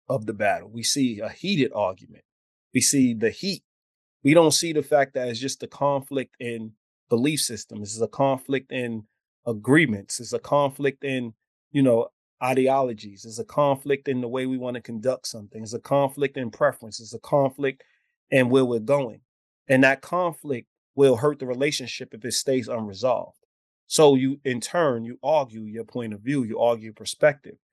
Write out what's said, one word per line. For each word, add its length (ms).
of 180
the 80
battle. 360
We 140
see 360
a 100
heated 440
argument. 520
We 80
see 320
the 160
heat. 340
We 100
don't 180
see 220
the 100
fact 300
that 160
it's 100
just 240
a 40
conflict 720
in 340
belief 300
systems. 540
It's 80
a 60
conflict 640
in 340
agreements. 720
It's 140
a 60
conflict 640
in, 300
you 100
know, 280
ideologies. 840
It's 140
a 60
conflict 640
in 140
the 60
way 180
we 120
wanna 240
conduct 460
something. 360
It's 100
a 60
conflict 580
in 140
preference. 480
It's 140
a 60
conflict 640
in 200
where 160
we're 140
going. 420
And 160
that 180
conflict 680
will 220
hurt 220
the 60
relationship 680
if 120
it 80
stays 340
unresolved. 720
So 280
you, 280
in 180
turn, 420
you 200
argue 380
your 220
point 300
of 80
view, 220
you 160
argue 340
perspective. 640